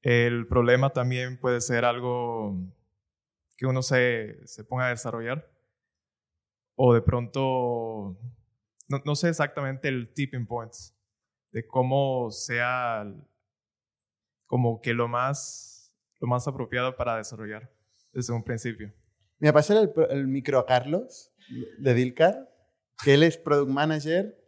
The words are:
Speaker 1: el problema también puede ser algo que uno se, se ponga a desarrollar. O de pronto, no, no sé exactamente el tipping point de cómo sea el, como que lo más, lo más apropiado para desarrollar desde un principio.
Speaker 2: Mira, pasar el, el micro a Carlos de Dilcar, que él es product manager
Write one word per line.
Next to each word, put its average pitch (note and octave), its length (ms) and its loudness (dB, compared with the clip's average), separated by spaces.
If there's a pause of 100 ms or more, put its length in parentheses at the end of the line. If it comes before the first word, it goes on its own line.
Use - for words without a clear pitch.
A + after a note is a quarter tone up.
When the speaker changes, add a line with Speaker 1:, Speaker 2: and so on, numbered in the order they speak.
Speaker 1:
el A#2+ 420 2
problema B2 460 4
también B2+ 480 -4
puede B2 220 0
ser A#2+ 240 0
algo A#2+ 720 -2 (960)
que C3 80 -6
uno C3 160 0
se, B2 640 0
se - 180 -18
ponga B2+ 220 -4
a B2 40 0
desarrollar. A#2 600 -6 (1300)
O B2+ 180 6
de A2+ 80 4
pronto, A#2+ 1200 -2 (680)
no, C3+ 160 -6
no D3 120 -2
sé E3+ 140 0
exactamente C#3+ 580 -4
el B2 260 -4
tipping C3 320 -6
point A2+ 280 -8 (800)
de A2+ 160 -8
cómo B2+ 640 0
sea A#2+ 720 -4
el, F#2+ 200 -14 (1200)
como A#2+ 340 0
que A#2+ 120 -2
lo A#2+ 140 0
más, - 880 -6 (260)
lo A#2+ 80 -4
más B2 200 0
apropiado B2+ 480 -4
para A#2+ 220 -2
desarrollar G#2+ 540 -12 (400)
desde A#2+ 220 -6
un A2+ 100 -4
principio. A2 480 -8 (480)
Speaker 2:
Mira, D3 140 6
pasar D3+ 240 6
el, G#3+ 140 4 (180)
el C#3 180 -2
micro C3+ 300 0
a A#2+ 80 2
Carlos D3 680 -2 (460)
de C3 160 2
Dilcar, D#3+ 560 2 (540)
que C#3 100 8
él D3 100 8
es D#3+ 140 4
product C#3+ 340 0
manager D#3 640 -2 (120)